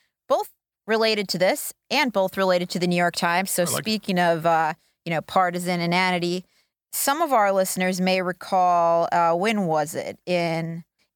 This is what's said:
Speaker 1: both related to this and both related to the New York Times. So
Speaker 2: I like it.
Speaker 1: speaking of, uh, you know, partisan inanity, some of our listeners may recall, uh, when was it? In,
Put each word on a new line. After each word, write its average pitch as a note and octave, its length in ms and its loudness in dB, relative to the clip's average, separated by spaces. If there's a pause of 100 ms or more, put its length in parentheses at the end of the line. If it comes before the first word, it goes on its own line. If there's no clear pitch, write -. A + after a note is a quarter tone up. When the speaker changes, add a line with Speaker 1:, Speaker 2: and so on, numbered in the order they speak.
(300)
Speaker 1:
both D4+ 200 0 (360)
related A3 420 0
to F#3+ 100 -6
this G3 360 0 (180)
and C4 220 0
both F#3+ 240 -2
related F3+ 320 2
to F3+ 100 -6
the F3+ 80 0
New F3 80 2
York F3 200 2
Times. F3+ 360 0
So F3 120 0
Speaker 2:
I - 20 2
like E3+ 80 -2
it. D3 100 -2
Speaker 1:
speaking G3+ 360 -2
of, E3+ 260 2
uh, D#3+ 280 2 (300)
you E3+ 80 -10
know, D#3+ 100 0
partisan F3 600 0
inanity, F3 640 0 (480)
some C#4+ 280 0
of D4 120 0
our G#3 180 4
listeners F#3 480 0
may F#3 220 2
recall, F3 880 2
uh, E3+ 220 2
when G3+ 320 0
was D#3+ 300 -2
it? - 300 -8
In, E3 580 -2 (320)